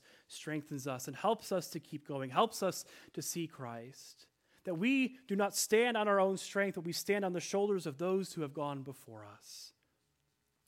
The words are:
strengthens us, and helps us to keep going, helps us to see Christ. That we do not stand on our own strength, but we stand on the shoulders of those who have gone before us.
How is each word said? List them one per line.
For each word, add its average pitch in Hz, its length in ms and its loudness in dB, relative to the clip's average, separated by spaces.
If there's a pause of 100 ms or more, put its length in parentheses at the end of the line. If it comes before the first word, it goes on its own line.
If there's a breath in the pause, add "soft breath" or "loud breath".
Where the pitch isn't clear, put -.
(280 soft breath)
strengthens 147 600 -6
us, 127 200 -4
and 139 80 -8
helps 214 360 0
us 185 160 0
to 170 120 -8
keep - 280 -14
going, 135 240 -4
helps 208 320 2
us 180 220 0 (280 loud breath)
to 165 80 -8
see 165 240 -4
Christ. 120 800 -12 (380 soft breath)
That 175 160 -2
we 262 480 2
do 202 80 0
not 202 200 2
stand 226 400 4
on 214 120 2
our 202 120 6
own 190 180 6
strength, 196 360 0
but 165 120 -6
we 175 60 -2
stand 202 320 0
on 180 100 2
the 175 60 -2
shoulders 196 460 2
of 143 140 -6
those 185 340 0
who 165 80 -4
have 143 140 -4
gone 143 260 -4
before 113 500 -14
us. - 420 -18 (960)